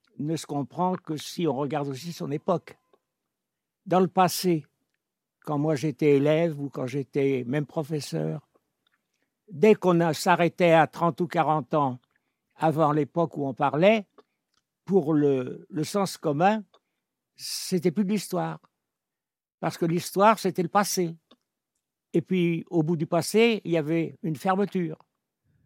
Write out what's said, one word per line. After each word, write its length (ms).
ne 160
se 100
comprend 500
que 200
si 320
on 80
regarde 320
aussi 240
son 180
époque. 480
Dans 160
le 60
passé, 580
quand 120
moi 180
j'étais 420
élève 420
ou 100
quand 180
j'étais 600
même 180
professeur, 840
dès 260
qu'on 260
a, 120
s'arrêtait 600
à 140
trente 340
ou 60
quarante 460
ans 260
avant 320
l'époque 460
où 80
on 80
parlait, 540
pour 300
le, 560
le 140
sens 340
commun, 460
c'était 560
plus 120
de 60
l'histoire. 500
Parce 180
que 80
l'histoire, 540
c'était 240
le 60
passé. 460
Et 100
puis, 480
au 100
bout 160
du 80
passé, 580
il 80
y 60
avait 460
une 120
fermeture. 600